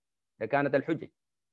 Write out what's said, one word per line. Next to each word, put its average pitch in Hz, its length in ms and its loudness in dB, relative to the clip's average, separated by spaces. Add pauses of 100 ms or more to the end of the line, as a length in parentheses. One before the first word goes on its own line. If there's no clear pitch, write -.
(400)
ده 113 60 -2
كانت 139 280 2
الحجة. 143 360 -2 (420)